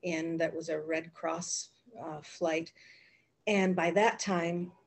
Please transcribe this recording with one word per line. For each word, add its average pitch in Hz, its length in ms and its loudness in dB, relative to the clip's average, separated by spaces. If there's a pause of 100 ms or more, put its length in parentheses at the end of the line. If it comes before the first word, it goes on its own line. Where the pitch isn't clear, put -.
in 165 340 -2
that 160 180 0
was 160 140 -8
a 156 100 -2
Red 160 340 -4
Cross, - 560 -6 (320)
uh, 151 200 -10
flight. 165 500 -2 (760)
And 190 280 4
by 170 160 4
that 202 280 4
time 175 520 -2 (160)